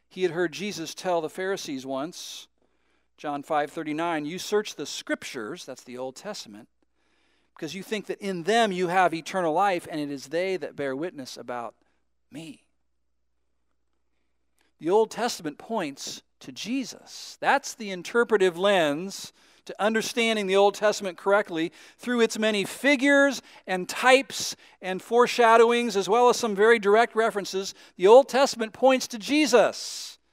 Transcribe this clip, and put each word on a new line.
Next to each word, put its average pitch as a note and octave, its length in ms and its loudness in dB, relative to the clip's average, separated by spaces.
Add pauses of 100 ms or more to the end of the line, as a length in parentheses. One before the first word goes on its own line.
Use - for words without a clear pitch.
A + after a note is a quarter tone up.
He F#3 160 -6
had F3 80 0
heard E3+ 200 -2
Jesus D#3+ 440 -10
tell F3+ 260 -2
the D#3 80 -8
Pharisees F3 560 -8
once, C3+ 600 -10 (720)
John C#3+ 260 -10
five D3+ 260 -2
thirty-nine, D#3 560 -6
"You E3+ 140 -8
search G#3 360 -4
the D3+ 120 -10
Scriptures," - 760 -10
that's C3 180 -16
the B2 160 -16
Old C3 160 -10
Testament, A#2+ 520 -16 (880)
"because D#3 200 -10
you F#3+ 80 -12
think G#3 240 -8
that F#3 120 -8
in G3 220 -8
them A3 300 2
you F3+ 160 -2
have F3+ 260 2
eternal E3 400 -4
life, F3+ 360 0
and D#3+ 120 -8
it D3 80 -8
is C#3 180 -12
they F3+ 300 -4
that D3 180 -10
bear C#3 200 -6
witness C#3+ 420 -12
about A#2+ 380 -10 (560)
me." E3 320 -16 (2250)
The D3+ 100 -4
Old G#3+ 220 2
Testament F#3 480 -6
points F3 640 -8 (160)
to - 120 -16
Jesus. - 880 -12
That's A#3 360 -2
the G3+ 160 -10
interpretive F#3+ 640 0
lens F3+ 760 0 (340)
to - 140 -14
understanding A3 680 -2
the F#3 80 0
Old G3+ 180 6
Testament G3+ 420 -2
correctly F#3 560 0 (280)
through B3 220 -2
its A3 180 0
many G#3+ 240 0
figures C#4 800 2 (260)
and F#3 200 -4
types - 680 2 (260)
and F#3 180 -6
foreshadowings, A#3 960 4
as F#3+ 140 -2
well B3 200 6
as A#3 80 2
some A3 180 -2
very A3 240 6
direct G#3+ 340 4
references. G3 600 -4 (200)
The F3+ 120 4
Old B3+ 220 10
Testament A#3 440 0
points C4 360 4
to A#3 100 -12
Jesus. G#3+ 960 2 (160)